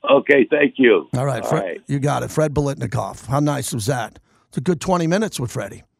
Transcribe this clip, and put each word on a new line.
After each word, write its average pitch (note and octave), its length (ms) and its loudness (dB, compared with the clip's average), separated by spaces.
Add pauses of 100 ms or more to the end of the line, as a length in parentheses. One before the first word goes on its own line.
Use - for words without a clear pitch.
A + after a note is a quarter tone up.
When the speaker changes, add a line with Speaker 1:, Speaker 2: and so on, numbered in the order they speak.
(100)
Speaker 1:
Okay, C#3 400 6
thank D3 260 2
you. G#2+ 400 4
Speaker 2:
All B2 80 0
right, B2+ 180 -2
Speaker 1:
All A2+ 60 -4
Speaker 2:
Fred, D3 140 0
Speaker 1:
right. F2+ 240 -8
Speaker 2:
you C#3 120 -4
got C3+ 240 -2
it. A#2+ 80 -8
Fred D#3 220 0
Biletnikoff. B2 720 -4
How C3 140 0
nice C#3+ 320 -2
was A2 140 -4
that? A#2+ 320 -4 (300)
It's - 100 -8
a - 20 -2
good D#3 200 -2
twenty F3 260 0
minutes F#3+ 320 -2
with A#2+ 140 -6
Freddie. G2+ 320 -10 (160)